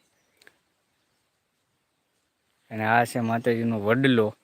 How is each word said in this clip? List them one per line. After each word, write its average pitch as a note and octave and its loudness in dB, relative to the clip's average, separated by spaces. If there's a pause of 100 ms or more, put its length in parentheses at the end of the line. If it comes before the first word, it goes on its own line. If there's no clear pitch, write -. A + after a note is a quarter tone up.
(2750)
અને A2 -6
આ A#2 2
છે A#2+ -6
માતાજીનો A#2 -2
વડલો A#2 2 (180)